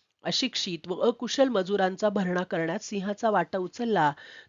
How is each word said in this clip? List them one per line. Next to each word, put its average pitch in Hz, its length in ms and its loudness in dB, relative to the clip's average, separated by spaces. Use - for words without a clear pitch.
अशिक्षित 175 640 -2
व 185 60 -4
अकुशल 240 540 2
मजुरांचा 196 600 0
भरणा 185 340 0
करण्यात 170 360 -2
सिंहाचा 208 520 -2
वाटा 196 280 0
उचलला 180 540 2